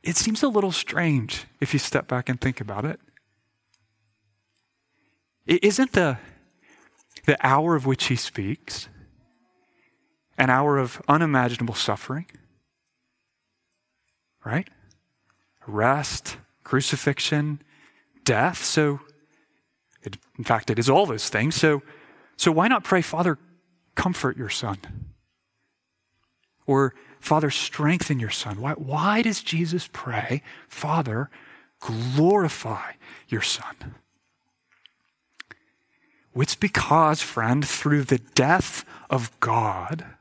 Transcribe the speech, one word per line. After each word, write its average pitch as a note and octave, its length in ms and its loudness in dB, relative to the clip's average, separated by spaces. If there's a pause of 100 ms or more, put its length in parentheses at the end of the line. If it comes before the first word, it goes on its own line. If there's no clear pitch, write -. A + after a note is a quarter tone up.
it E3 160 -2
seems A3 240 0
a D4 60 2
little G3+ 240 2
strange D3+ 720 -2 (140)
if C#3+ 140 -2
you C#3 60 2
step - 280 -2
back B2 220 -4
and B2+ 120 -4
think C3 180 -2
about G#2 260 -6
it. E3 140 -6 (2500)
I-, F3 140 2
isn't G#3+ 320 4
the, D#3 240 2 (1080)
the D3 200 4
hour D#3 300 4
of C3 100 -2
which C3 200 0
he B2 100 0
speaks - 720 -8 (1500)
an C3 120 2
hour C#3 280 4
of B2+ 300 -4
unimaginable B2+ 680 2
suffering? C3 500 -4 (2250)
Right? B2 240 -4 (1000)
Arrest, A#2+ 680 0 (260)
crucifixion, D3 960 0 (640)
death. C3 400 2
So, D3 380 2 (1000)
it, - 140 -14 (200)
in A#2+ 60 -10
fact, A2 260 0
it A#2 100 0
is A#2 100 2
all F3 160 6
those A2+ 240 -4
things. A#2+ 260 0
So, D3 280 2 (540)
so F3 140 2
why E3+ 160 4
not A#3+ 160 2
pray, F#3 180 4
"Father, E3 360 0 (580)
comfort E3+ 420 -2
your A2+ 120 -8
Son"? G#2+ 280 -4 (1900)
Or, C3+ 280 2 (260)
"Father, D#3 300 2
strengthen D3+ 680 -2
your A2 100 -4
Son"? G#2 320 -6
Why, C#3+ 120 -4
why D#3+ 500 0
does A3 180 -2
Jesus E3 500 -4
pray, B2 520 -6 (240)
"Father, C#3+ 640 -2 (480)
glorify B2+ 1120 0 (340)
your G#2+ 140 -4
Son"? - 540 -6 (2500)
It's B2+ 200 0
because, D#3 680 2
friend, B2 460 0
through D3 360 2
the B2+ 160 2
death - 640 2 (240)
of B2 300 -2
God A2 640 -2 (160)